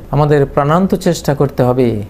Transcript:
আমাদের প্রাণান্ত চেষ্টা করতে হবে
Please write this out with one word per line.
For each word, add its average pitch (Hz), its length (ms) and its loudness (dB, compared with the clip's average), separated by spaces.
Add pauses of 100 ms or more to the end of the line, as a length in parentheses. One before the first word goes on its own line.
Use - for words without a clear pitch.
(120)
আমাদের 143 340 2
প্রাণান্ত 156 500 0
চেষ্টা 160 400 -2
করতে 143 280 0
হবে 123 460 0